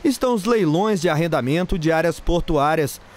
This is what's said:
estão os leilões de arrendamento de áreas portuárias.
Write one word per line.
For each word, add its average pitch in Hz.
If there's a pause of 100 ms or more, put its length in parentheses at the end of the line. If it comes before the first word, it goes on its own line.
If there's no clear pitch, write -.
estão 254
os 185
leilões 202
de 170
arrendamento 160
de 160
áreas 160
portuárias. 156 (160)